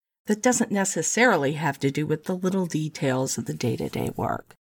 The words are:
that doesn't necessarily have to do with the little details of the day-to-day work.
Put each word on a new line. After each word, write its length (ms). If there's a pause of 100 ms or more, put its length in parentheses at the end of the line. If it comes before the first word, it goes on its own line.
(260)
that 160
doesn't 280
necessarily 840
have 260
to 100
do 160
with 180
the 120
little 300
details 680
of 100
the 80
day-to-day 600
work. 400 (120)